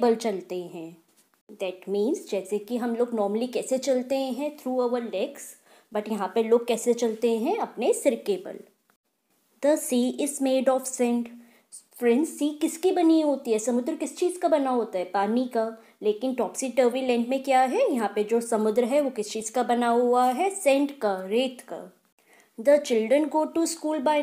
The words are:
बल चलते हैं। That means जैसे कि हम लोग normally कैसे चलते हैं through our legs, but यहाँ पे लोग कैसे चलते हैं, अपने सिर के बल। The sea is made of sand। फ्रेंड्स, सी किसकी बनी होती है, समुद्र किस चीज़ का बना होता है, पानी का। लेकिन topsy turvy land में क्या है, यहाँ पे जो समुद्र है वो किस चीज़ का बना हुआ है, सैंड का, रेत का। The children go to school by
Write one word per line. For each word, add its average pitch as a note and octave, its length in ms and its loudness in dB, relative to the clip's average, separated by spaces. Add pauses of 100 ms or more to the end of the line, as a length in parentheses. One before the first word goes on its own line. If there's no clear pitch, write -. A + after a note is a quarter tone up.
बल A#3 100 4 (120)
चलते F3+ 340 -6 (140)
हैं। E3 200 -12 (680)
That F#3 340 -8
means B3+ 340 -2
जैसे G3+ 280 -4
कि A#3+ 180 -6
हम A#3 180 -2
लोग A#3 220 -2
normally G#3+ 360 -2
कैसे - 240 -2 (120)
चलते B3+ 260 0
हैं C4+ 420 -4
through B3+ 300 -4
our A#3+ 160 -2 (140)
legs, - 340 -6 (400)
but G#3+ 200 -6
यहाँ G3 240 -4
पे A#3 80 2
लोग A#3 240 4
कैसे A#3 260 0
चलते A3+ 440 0
हैं, D#4 200 -2
अपने D4 360 -2
सिर A#3 340 0
के F#3+ 180 -2
बल। - 180 -14 (1000)
The D4+ 140 4 (120)
sea B3 280 0 (100)
is C#4+ 220 -6
made C4 280 4
of C4 200 -6
sand। A#3+ 400 0 (600)
फ्रेंड्स, A#3+ 320 4
सी - 180 -2 (140)
किसकी F4+ 300 2
बनी E4 300 6
होती C4+ 300 0
है, G#3+ 80 4
समुद्र B3 360 0
किस - 220 -8
चीज़ F4+ 220 0
का E4+ 80 0
बना C#4+ 220 2
होता A3 300 -2
है, F3+ 60 -2
पानी G#3 380 0 (120)
का। A3+ 100 2 (380)
लेकिन G#3+ 320 0
topsy A#3 420 -4
turvy B3+ 320 2
land A#3+ 200 0
में C4+ 140 -2
क्या C4 180 4
है, D#4+ 320 2
यहाँ A3 220 -2
पे G#3+ 80 0
जो A#3 180 0
समुद्र A3 420 0
है C#4 180 2
वो C#4 80 -2
किस A3 220 -6
चीज़ A3 200 -8
का B3 120 0
बना A#3+ 240 0
हुआ B3 380 4
है, C4+ 300 0
सैंड C#4 360 2 (100)
का, G3+ 120 0 (140)
रेत B3 340 -2 (100)
का। E3+ 80 -10 (800)
The C#4+ 200 6 (100)
children B3+ 460 4
go D#4 180 2
to E4 220 0
school D4+ 320 -4
by D4+ 160 2